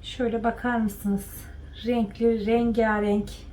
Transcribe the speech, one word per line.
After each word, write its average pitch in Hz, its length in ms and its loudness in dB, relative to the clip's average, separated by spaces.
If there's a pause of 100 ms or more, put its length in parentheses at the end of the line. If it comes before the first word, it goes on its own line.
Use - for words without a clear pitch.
Şöyle 226 420 -2
bakar 233 320 0
mısınız? 202 500 0 (600)
Renkli, 226 600 2
rengarenk. 214 840 2 (220)